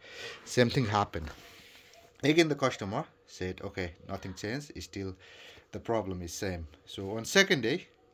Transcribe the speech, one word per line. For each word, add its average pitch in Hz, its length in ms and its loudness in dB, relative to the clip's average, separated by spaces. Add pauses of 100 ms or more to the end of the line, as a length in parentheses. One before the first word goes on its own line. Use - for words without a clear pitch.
(440)
Same 123 260 4
thing 131 160 2
happened. 101 440 0 (920)
Again, 156 260 6
the 147 60 2
customer 123 500 0 (220)
said, - 420 -6
"Okay, 92 200 -4 (200)
nothing 95 260 -8
changed. 135 420 -6
It's 113 80 -10
still 95 320 -6 (560)
the 101 80 -8
problem 95 420 -2
is 85 100 -8
same." 87 360 -4 (180)
So 98 300 -6
on 113 80 -6
second 190 380 6
day, 135 260 0 (260)